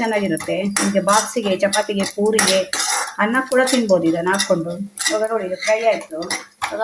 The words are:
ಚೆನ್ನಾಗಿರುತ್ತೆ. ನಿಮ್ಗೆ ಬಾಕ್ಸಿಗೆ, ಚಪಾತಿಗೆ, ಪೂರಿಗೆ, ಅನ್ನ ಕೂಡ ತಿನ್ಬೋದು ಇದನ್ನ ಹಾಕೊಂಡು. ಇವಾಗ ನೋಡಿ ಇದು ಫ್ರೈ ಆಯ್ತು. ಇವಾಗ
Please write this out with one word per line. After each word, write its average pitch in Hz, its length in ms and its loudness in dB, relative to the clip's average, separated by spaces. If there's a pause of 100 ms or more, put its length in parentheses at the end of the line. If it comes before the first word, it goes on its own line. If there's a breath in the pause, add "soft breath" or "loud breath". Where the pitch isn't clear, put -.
ಚೆನ್ನಾಗಿರುತ್ತೆ. 202 560 0 (220)
ನಿಮ್ಗೆ 202 300 2
ಬಾಕ್ಸಿಗೆ, 208 440 2 (100)
ಚಪಾತಿಗೆ, 202 420 0 (100)
ಪೂರಿಗೆ, 202 440 2 (640)
ಅನ್ನ 220 140 2 (140)
ಕೂಡ 254 100 4 (100)
ತಿನ್ಬೋದು 202 400 4
ಇದನ್ನ 170 240 0
ಹಾಕೊಂಡು. 175 380 0 (360)
ಇವಾಗ 214 240 0
ನೋಡಿ 220 160 -2
ಇದು 185 160 -4
ಫ್ರೈ 220 160 2 (100)
ಆಯ್ತು. 202 300 -2 (480)
ಇವಾಗ 208 160 -4